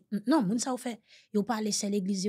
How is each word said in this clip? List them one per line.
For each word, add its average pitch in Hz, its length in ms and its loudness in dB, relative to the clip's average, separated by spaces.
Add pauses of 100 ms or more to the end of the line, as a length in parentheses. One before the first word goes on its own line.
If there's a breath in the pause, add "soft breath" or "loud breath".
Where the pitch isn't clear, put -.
(300)
non, 285 180 6
moun 226 160 0
sa 269 80 -4
ou 247 80 -4
fè. 240 160 -8 (400 soft breath)
Yo 208 120 4
pale 214 280 0
se 202 160 -2
legliz 196 380 0